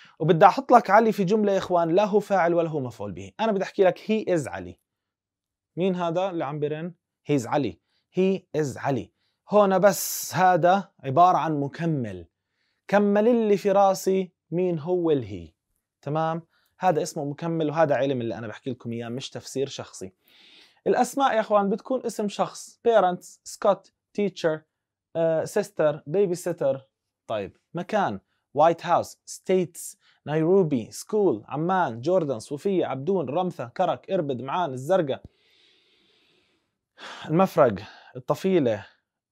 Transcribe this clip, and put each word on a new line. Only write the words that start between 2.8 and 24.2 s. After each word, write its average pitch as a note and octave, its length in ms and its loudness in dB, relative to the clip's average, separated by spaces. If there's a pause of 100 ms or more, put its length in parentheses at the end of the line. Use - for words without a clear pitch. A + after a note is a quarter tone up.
به. F#2+ 280 -14
أنا A3 120 0
بدي F#3+ 120 -2
أحكي - 200 0
لك F3 160 4
he G#3 400 -2
is B2 80 -6
علي. F2+ 320 -12 (1000)
مين F#3 180 0
هذا F3+ 340 -2
اللي E3 160 -6
عم D3 140 -8
بيرن؟ D3+ 340 -8 (380)
He D3 80 2
is A2 60 -6
علي. A#2 340 -2 (400)
He F#3+ 200 2 (180)
is C3+ 200 -2
علي. A#2 340 -4 (380)
هون G3 300 4
بس - 560 0
هذا F3+ 560 2 (120)
عبارة E3+ 340 4
عن D3+ 220 -2
مكمل. C#3 680 -4 (600)
كمل G#3 400 2
اللي A3+ 300 2
في G3+ 140 0
راسي F#3+ 600 2 (200)
مين F3 280 -2
هو E3+ 320 -2
الهي. G2+ 420 -4 (480)
تمام؟ D#3+ 400 -4 (380)
هذا E3 240 2
اسمه D3+ 220 -8
مكمل D#3 440 -4
وهذا D3 260 2
علم C3 260 -2
اللي A2+ 160 -6
أنا A#2 100 -10
بحكي G#2+ 220 -12
لكم A#2 220 -10
إياه A#2 180 -10
مش A#2+ 200 -10
تفسير C3 380 -8
شخصي. - 460 -14 (760)
الأسماء B3 480 0
يا A3 40 0
إخوان G3+ 300 2
بتكون A#3 360 -4
اسم G#3+ 240 -4
شخص، - 580 -8
parents، F#3 560 2
سكوت، - 500 -2 (240)
teacher، F3 420 -2 (560)